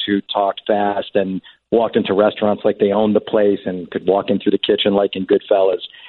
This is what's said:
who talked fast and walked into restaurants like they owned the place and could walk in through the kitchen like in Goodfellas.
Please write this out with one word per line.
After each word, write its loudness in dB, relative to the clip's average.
who 0
talked -2
fast -2
and -2
walked 2
into 0
restaurants 0
like 0
they 2
owned 2
the 2
place 0
and -8
could -8
walk 2
in 0
through -2
the 2
kitchen 0
like 0
in -8
Goodfellas. 2